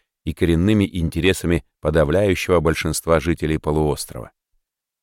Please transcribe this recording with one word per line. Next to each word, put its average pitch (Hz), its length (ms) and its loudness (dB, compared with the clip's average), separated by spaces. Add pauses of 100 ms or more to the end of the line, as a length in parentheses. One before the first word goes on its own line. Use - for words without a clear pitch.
(260)
и 87 80 -6
коренными 92 580 2
интересами 82 720 -2 (160)
подавляющего 85 800 2
большинства 80 640 0
жителей 78 380 -2
полуострова. 73 760 -4 (680)